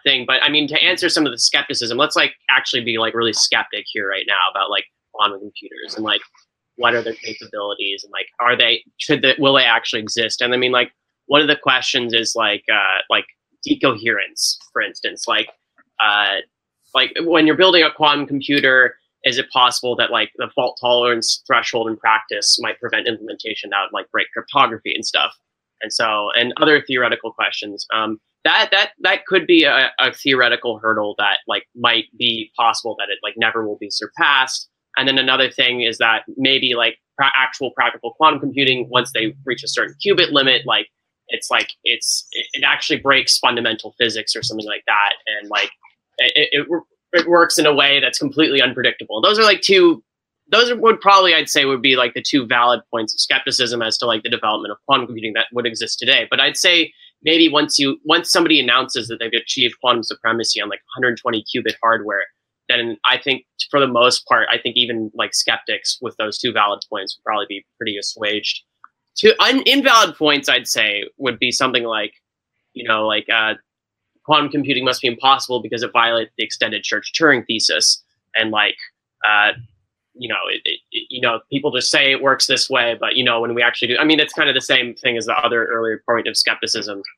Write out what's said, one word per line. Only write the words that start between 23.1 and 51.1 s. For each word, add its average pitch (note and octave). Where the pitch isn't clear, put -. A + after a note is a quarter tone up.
that G2
would, F#2+
like, G2
break G#2
cryptography A2+
and A2
stuff? -
And A2
so, G#2+
and A#2+
other D3+
theoretical A#2+
questions. G#2
Um, A2
that, F#3+
that, G3+
that F#3+
could F3+
be D#3+
a, C3
a B2+
theoretical A#2+
hurdle G#2+
that, G2+
like, G#2
might A#2
be A2+
possible A2+
that G2+
it, G2
like, G#2
never A2+
will G#2
be G2+
surpassed. C3+
And C3
then C3+
another C3
thing B2
is A#2
that A2+
maybe, C3+
like, A#2
pra-, C3+
actual C3
practical A#2+
quantum D3+
computing, C3
once B2
they A2
reach B2
a -
certain G#2+
qubit F3+
limit, C3
like, G#2+
it's, -
like, A2
it's, -
it, -
it C#3
actually C#3
breaks C3+
fundamental A#2
physics A2
or A2
something A2
like G#2
that. G#2
And, G#2
like, G#2
it, C#3+
it, C#3+
it E3+
works E3+
in D#3
a D3+
way C#3
that's B2+
completely C#3
unpredictable. A#2+
Those G#3
are, A3+
like, G3+
two, F3+
those A#3+
would A3
probably, F#3+